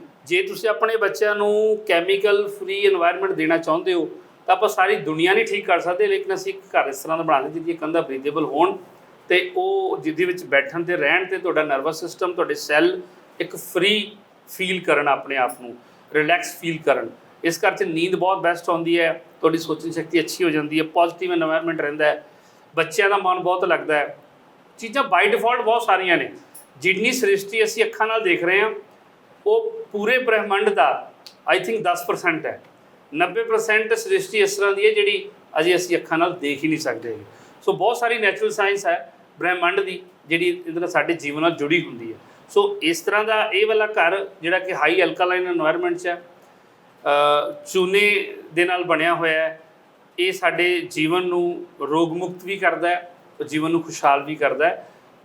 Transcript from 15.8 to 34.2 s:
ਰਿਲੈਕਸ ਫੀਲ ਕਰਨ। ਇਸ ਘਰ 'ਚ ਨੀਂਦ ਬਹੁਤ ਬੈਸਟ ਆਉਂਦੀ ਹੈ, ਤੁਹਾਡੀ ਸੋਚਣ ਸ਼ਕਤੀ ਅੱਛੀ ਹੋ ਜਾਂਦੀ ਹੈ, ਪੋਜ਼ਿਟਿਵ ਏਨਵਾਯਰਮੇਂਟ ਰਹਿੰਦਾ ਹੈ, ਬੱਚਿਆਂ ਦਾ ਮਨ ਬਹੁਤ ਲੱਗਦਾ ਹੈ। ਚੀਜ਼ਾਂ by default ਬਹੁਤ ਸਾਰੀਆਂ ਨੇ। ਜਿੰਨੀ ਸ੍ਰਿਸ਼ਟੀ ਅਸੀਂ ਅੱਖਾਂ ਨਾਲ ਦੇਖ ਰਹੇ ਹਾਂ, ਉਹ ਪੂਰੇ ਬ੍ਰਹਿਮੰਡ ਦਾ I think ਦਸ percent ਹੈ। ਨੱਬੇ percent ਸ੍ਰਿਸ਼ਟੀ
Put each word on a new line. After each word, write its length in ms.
ਰਿਲੈਕਸ 460
ਫੀਲ 260
ਕਰਨ। 240
ਇਸ 160
ਘਰ 180
'ਚ 60
ਨੀਂਦ 320
ਬਹੁਤ 220
ਬੈਸਟ 320
ਆਉਂਦੀ 300
ਹੈ, 240
ਤੁਹਾਡੀ 160
ਸੋਚਣ 340
ਸ਼ਕਤੀ 280
ਅੱਛੀ 240
ਹੋ 60
ਜਾਂਦੀ 300
ਹੈ, 40
ਪੋਜ਼ਿਟਿਵ 500
ਏਨਵਾਯਰਮੇਂਟ 480
ਰਹਿੰਦਾ 240
ਹੈ, 200
ਬੱਚਿਆਂ 340
ਦਾ 80
ਮਨ 220
ਬਹੁਤ 260
ਲੱਗਦਾ 300
ਹੈ। 220
ਚੀਜ਼ਾਂ 260
by 300
default 300
ਬਹੁਤ 180
ਸਾਰੀਆਂ 360
ਨੇ। 160
ਜਿੰਨੀ 340
ਸ੍ਰਿਸ਼ਟੀ 520
ਅਸੀਂ 220
ਅੱਖਾਂ 220
ਨਾਲ 160
ਦੇਖ 200
ਰਹੇ 180
ਹਾਂ, 100
ਉਹ 440
ਪੂਰੇ 260
ਬ੍ਰਹਿਮੰਡ 520
ਦਾ 420
I 40
think 220
ਦਸ 300
percent 340
ਹੈ। 160
ਨੱਬੇ 280
percent 540
ਸ੍ਰਿਸ਼ਟੀ 420